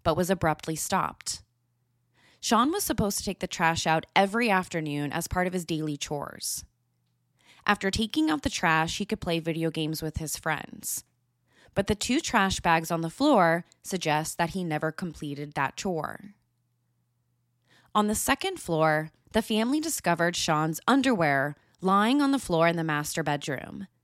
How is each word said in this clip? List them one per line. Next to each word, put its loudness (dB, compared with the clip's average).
but 2
was 2
abruptly 0
stopped. -4
Sean 2
was -2
supposed 0
to -6
take -6
the -4
trash 0
out 2
every 4
afternoon -2
as -4
part 0
of -2
his -4
daily -4
chores. -8
After 2
taking 0
out 0
the -2
trash, 0
he -4
could -6
play -2
video -2
games -4
with -6
his -6
friends. -6
But 0
the 0
two 0
trash 2
bags 2
on 0
the -4
floor 4
suggest -2
that 0
he -4
never -2
completed -8
that -2
chore. -6
On 4
the 0
second -2
floor, 2
the 2
family 0
discovered 0
Sean's 0
underwear 2
lying 4
on 2
the 2
floor 2
in 2
the -2
master -2
bedroom. -6